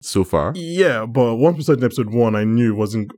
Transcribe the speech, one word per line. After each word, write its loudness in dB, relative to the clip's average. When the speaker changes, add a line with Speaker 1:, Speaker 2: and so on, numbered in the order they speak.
Speaker 1:
so -2
far. -2
Speaker 2:
Yeah, 0
but 0
once 2
we -8
saw 2
it 0
in 0
episode -2
one, 2
I 0
knew 2
it -4
wasn't, -4